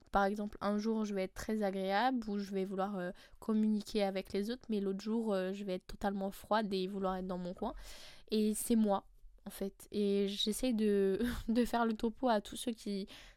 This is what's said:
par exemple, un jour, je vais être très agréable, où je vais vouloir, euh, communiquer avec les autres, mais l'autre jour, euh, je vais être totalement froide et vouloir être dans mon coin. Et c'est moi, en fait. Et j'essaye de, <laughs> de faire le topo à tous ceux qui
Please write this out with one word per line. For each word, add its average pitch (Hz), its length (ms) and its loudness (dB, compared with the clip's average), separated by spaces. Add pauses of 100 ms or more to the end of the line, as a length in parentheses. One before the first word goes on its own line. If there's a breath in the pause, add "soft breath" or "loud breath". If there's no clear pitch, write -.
(120)
par 196 140 4
exemple, 208 340 -2
un 208 200 0
jour, 220 260 0
je 208 80 -4
vais 190 100 0
être 185 120 -6
très 214 260 -4
agréable, 202 680 0
où 202 120 -2
je 196 120 -6
vais 190 140 0
vouloir, 190 320 -2
euh, 180 140 -4 (280 loud breath)
communiquer 214 600 2
avec 190 320 0
les 202 160 0
autres, 254 200 -6
mais 214 100 0
l'autre 196 220 0
jour, 220 320 0
euh, 185 200 0
je 202 100 -8
vais 185 120 -2
être 185 100 -8
totalement 196 460 -2
froide 208 420 0
et 185 140 0
vouloir 190 300 -2
être 185 100 -4
dans 185 100 -4
mon 180 160 -6
coin. 214 220 -6 (560 loud breath)
Et 214 240 2
c'est - 200 2
moi, 208 300 4 (400)
en 202 60 -10
fait. - 400 -8
Et 202 380 2
j'essaye 214 440 0
de, 202 460 4
<laughs> 240 280 -2
de 233 160 4
faire 233 220 2
le 226 80 2
topo 226 340 -2
à 214 140 4
tous - 140 -12
ceux 233 180 -4
qui 202 340 -6 (300 loud breath)